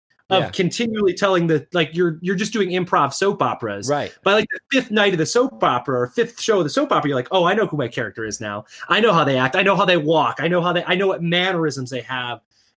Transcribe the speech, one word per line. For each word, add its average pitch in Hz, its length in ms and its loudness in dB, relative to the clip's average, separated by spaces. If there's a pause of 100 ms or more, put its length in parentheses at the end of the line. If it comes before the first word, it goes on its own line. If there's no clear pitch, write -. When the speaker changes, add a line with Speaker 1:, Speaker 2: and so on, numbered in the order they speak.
(280)
Speaker 1:
of 190 160 2
Speaker 2:
Yeah. 95 60 -6
Speaker 1:
continually 208 640 -2
telling 185 320 2
the, 151 260 0
like, 165 220 -2
you're, 170 260 0
you're 180 140 -4
just 208 180 -4
doing 196 180 0
improv 180 440 0
soap 196 260 0
operas. 107 480 -4
Speaker 2:
Right. 139 240 -2 (120)
Speaker 1:
By, 190 80 4
like, 214 180 2
the - 80 -8 (180)
fifth 254 140 0
night 208 220 4
of 170 60 0
the 156 80 0
soap 254 360 0
opera 123 380 0
or 123 80 0
fifth - 320 -2
show 214 180 2
of 170 60 2
the 139 60 -2
soap 285 200 0
opera, 147 200 0
you're 139 60 0
like, 123 140 -2
"Oh, 180 140 2
I 175 100 2
know 214 120 2
who 156 100 -6
my 135 100 -2
character 110 380 -6
is 104 160 -8
now. 104 240 -8 (240)
I 175 100 2
know 220 140 4
how 165 100 4
they 139 160 2
act. 131 160 0
I 190 80 2
know 190 140 2
how 196 80 2
they 180 140 4
walk. 151 420 2
I 156 80 -2
know 175 120 0
how 175 120 0
they, 170 100 -2
I 165 140 0
know 196 100 0
what 170 160 -2
mannerisms 165 680 -2
they 127 100 -6
have." 123 400 -8 (360)